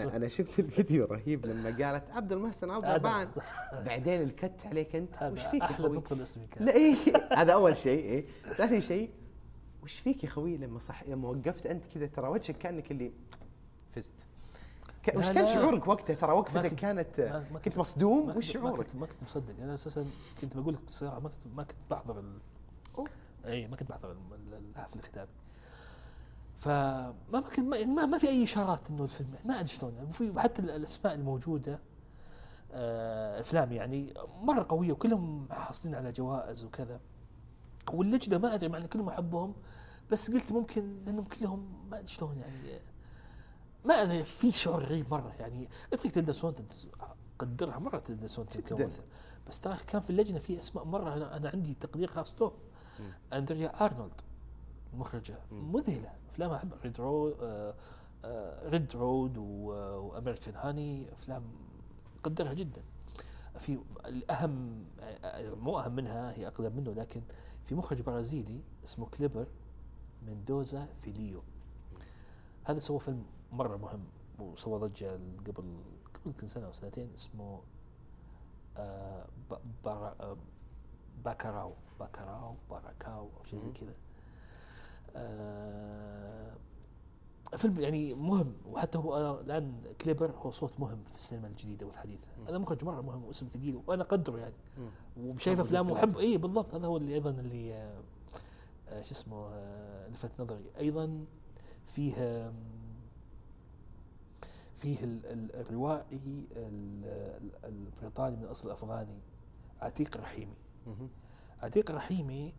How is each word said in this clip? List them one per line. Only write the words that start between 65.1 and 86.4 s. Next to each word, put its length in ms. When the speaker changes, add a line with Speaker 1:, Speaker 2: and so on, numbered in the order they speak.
Speaker 1:
مو 240
أهم 160
منها، 380
هي 140
أقدم 300
منه، 160
لكن 300
في 100
مخرج 260
برازيلي 600
اسمه 220
كليبر 400
ميندوزا 640
فيليو. 400
هذا 140
سوى 220
فيلم 240
مرة 240
مهم 280
وسوى 400
ضجة 220
قبل، 180
قبل 120
يمكن 200
سنة 200
أو 60
سنتين، 420
اسمه، 460
آه، 500
ب-، 80
برا-، 360
آه، 160
باكاراو، 480
باكاراو، 540
باراكاو 580
أو 60
شيء 140
زي 80
Speaker 2:
مم. 60
Speaker 1:
كذا. 220
آه، 1400